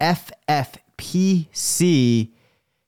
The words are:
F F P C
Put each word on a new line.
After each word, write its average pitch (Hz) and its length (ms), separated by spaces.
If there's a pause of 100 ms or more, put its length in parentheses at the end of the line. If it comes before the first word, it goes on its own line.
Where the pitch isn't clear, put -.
F 165 280 (180)
F 147 280 (220)
P 185 540
C 123 840 (540)